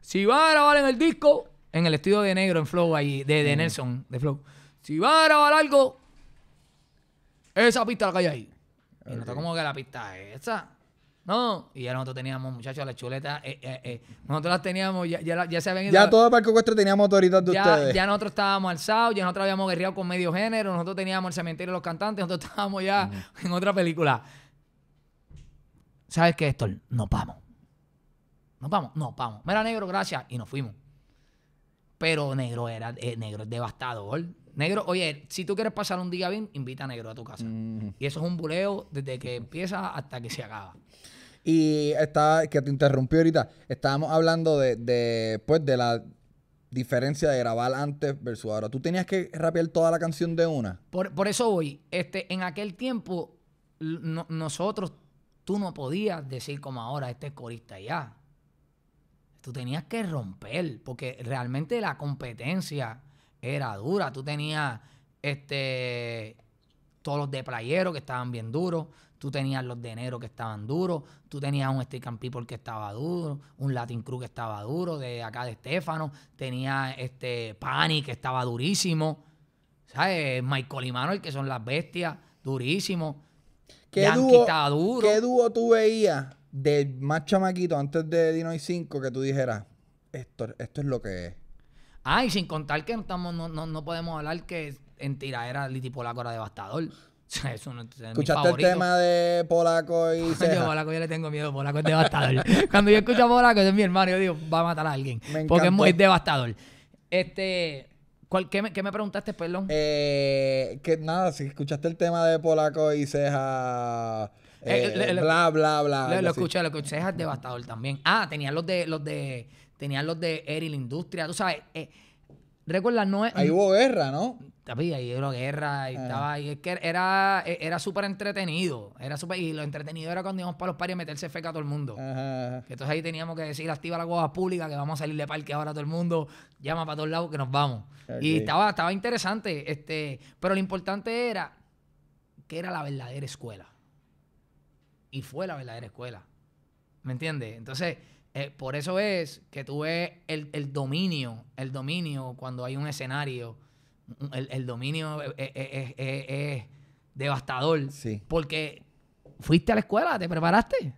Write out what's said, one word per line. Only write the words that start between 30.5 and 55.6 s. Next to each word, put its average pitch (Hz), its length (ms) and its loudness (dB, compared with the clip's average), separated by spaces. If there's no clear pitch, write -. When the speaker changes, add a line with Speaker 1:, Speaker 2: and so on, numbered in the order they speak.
Speaker 1:
Pero 151 380 0
negro 120 320 -4
era, 113 300 -8
eh, 120 180 -6
negro 107 260 -8
es 110 80 -10
devastador. 117 720 -6
Negro, 190 320 -2
oye, 170 420 -2
si - 160 -8
tú 196 120 -2
quieres 214 160 -2
pasar 202 260 -4
un 180 100 -6
día 180 220 -4
bien, 208 220 -6
invita 131 320 -8
a - 20 -6
negro 117 240 -10
a 110 60 -12
tu 120 80 -14
casa. 113 200 -12
Speaker 2:
Ujú. 110 540 -6
Speaker 1:
Y 131 80 -4
eso 143 140 -6
es 160 60 -4
un 175 100 -4
buleo 180 560 -4
desde 135 260 -8
que 123 160 -8
empieza 175 560 -6
hasta 139 300 -10
que 117 100 -10
se 131 140 -10
acaba. 101 300 -14
Speaker 2:
Y 151 520 4
estaba, 156 480 4
que 147 120 2
te 135 100 -4
interrumpí 135 480 4
ahorita, 160 300 4
estábamos 143 420 0
hablando 160 480 4
de, 127 160 4
de, 117 720 0
pues, 156 180 4
de 135 120 4
la 120 260 2
diferencia 135 580 0
de 131 80 2
grabar 120 340 0
antes 143 480 -4
versus 110 300 -6
ahora. 107 180 -2
¿Tú 131 120 -4
tenías 180 260 -2
que 185 260 -2
rapear 165 360 0
toda 165 240 4
la 165 80 2
canción 165 340 -2
de 165 140 4
una? 113 320 -2
Speaker 1:
Por, 185 240 -4
por 190 140 0
eso 233 240 2
voy. 151 280 0
Este, 180 420 -4
en 185 80 -4
aquel 180 320 -6
tiempo, 220 640 -6
l-, 160 240 -6
no-, 160 260 -6
nosotros, 160 640 -4
tú 202 160 -2